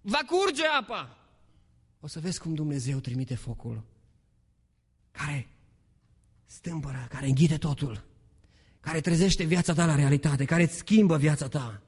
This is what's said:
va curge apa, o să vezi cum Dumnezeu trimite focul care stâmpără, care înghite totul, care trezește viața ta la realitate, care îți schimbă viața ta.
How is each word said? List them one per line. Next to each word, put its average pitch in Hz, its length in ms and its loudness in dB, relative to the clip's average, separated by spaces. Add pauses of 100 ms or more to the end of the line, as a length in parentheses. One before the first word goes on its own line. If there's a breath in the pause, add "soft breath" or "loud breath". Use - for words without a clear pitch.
va 226 260 -2
curge 330 400 0 (120)
apa, 208 340 -8 (880)
o 156 60 -18
să 160 140 -12
vezi 170 200 -6
cum 160 140 -6
Dumnezeu 139 440 -4
trimite 127 360 -6
focul 113 500 -10 (1300)
care 143 380 -8 (960)
stâmpără, 139 640 -10
care 139 180 -8
înghite 151 300 4
totul, 143 480 -4 (760 soft breath)
care 160 200 -4
trezește 170 440 4
viața 170 280 2
ta 170 140 2
la 156 80 2
realitate, 143 500 2
care 165 180 2
îți 165 140 2
schimbă 202 400 4
viața 143 320 2
ta. 113 400 -6